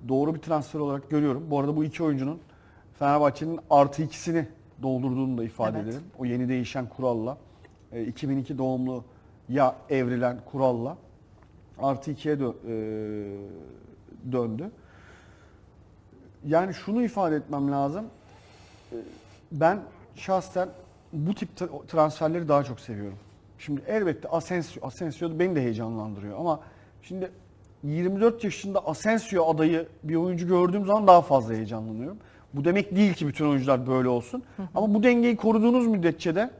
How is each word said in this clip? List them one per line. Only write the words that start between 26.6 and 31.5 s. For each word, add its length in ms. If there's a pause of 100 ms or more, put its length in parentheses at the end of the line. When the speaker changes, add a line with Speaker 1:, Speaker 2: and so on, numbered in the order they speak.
Speaker 1:
şimdi 300 (520)
yirmi 380
dört 220
yaşında 440
Asensio 600
adayı 380 (160)
bir 120
oyuncu 320
gördüğüm 380
zaman 220
daha 140
fazla 320